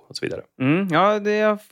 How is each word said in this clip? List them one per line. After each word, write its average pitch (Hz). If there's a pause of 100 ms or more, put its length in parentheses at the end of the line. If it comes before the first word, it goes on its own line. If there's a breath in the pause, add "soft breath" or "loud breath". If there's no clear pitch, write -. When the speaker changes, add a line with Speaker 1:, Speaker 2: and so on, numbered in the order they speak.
Speaker 1:
och -
så -
vidare. 90 (200)
Speaker 2:
Mm, 165
ja, 190
det, 208
jag 214 (140)